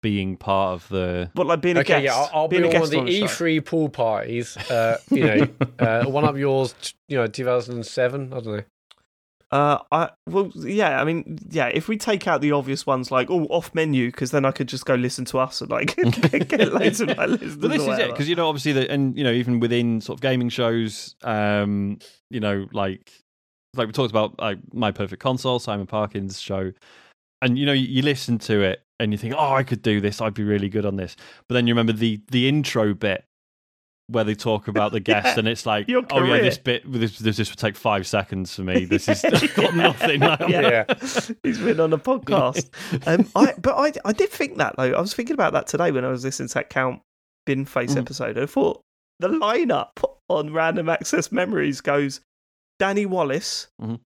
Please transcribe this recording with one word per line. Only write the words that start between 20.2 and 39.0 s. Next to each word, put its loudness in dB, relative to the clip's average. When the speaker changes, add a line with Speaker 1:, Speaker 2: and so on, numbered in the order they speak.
Speaker 1:
gaming 0
shows, -2
um, 0
you -6
know, -2
like, -6
like 0
we -8
talked 0
about, 0
like, -4
My 0
Perfect -6
Console, 0
Simon -4
Parkin's -4
show, -4
and, 2
you 0
know, 2
you, 2
you 0
listen 0
to 2
it 0
and 0
you -2
think, -6
"Oh, 4
I 4
could -2
do 4
this, -2
I'd -2
be -4
really 2
good -2
on -2
this." -8
But -2
then 4
you 4
remember 4
the, 0
the 4
intro 2
bit -2
where 0
they 0
talk -2
about 0
the -2
Speaker 2:
<laughs> -
Speaker 1:
guest, 0
Speaker 2:
Yeah, 2
Speaker 1:
and 2
it's -4
like, 0
Speaker 2:
your 2
Speaker 1:
"Oh 2
yeah, 4
Speaker 2:
career. 4
Speaker 1:
this 2
bit, -4
this, -2
this, 0
this -2
would -16
take -2
five 0
seconds -2
for -8
me. 0
This -2